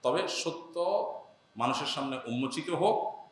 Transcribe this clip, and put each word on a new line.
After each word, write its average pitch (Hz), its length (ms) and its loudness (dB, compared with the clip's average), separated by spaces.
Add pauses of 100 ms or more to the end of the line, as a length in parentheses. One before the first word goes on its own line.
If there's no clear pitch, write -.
তবে 160 240 4
সত্য - 540 -4 (760)
মানুষের 127 300 2
সামনে 135 380 -2
উন্মোচিত 131 440 -2
হোক - 640 2